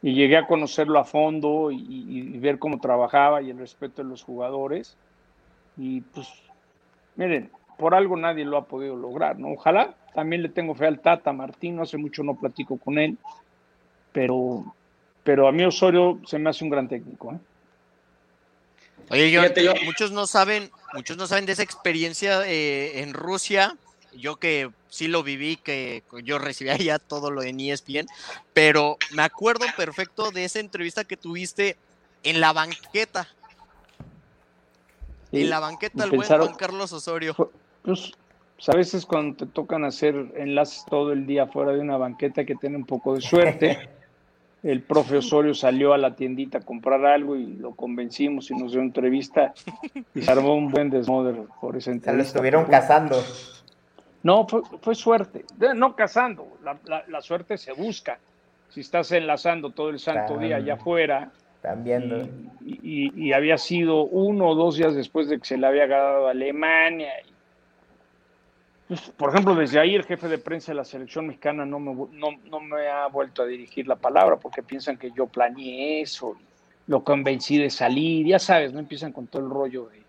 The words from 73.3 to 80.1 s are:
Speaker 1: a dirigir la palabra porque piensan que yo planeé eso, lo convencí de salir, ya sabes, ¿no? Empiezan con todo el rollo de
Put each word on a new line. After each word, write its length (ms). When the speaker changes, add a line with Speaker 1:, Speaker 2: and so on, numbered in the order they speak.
Speaker 1:
a 40
dirigir 420
la 80
palabra 400
porque 260
piensan 360
que 140
yo 160
planeé 720
eso, 340
lo 140
convencí 540
de 140
salir, 560
ya 120
sabes, 340
¿no? 80
Empiezan 320
con 160
todo 180
el 40
rollo 360
de 220